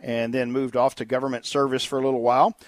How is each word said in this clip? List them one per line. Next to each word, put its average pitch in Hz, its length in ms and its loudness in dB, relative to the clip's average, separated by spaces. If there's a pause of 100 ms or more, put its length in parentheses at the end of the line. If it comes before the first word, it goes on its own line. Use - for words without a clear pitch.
and 117 340 -2
then 123 180 -2
moved 127 240 -2
off 127 200 2
to 113 100 -8
government 127 400 -4
service 135 360 0
for - 160 -4
a 131 60 0
little 131 160 0
while. 131 340 4 (140)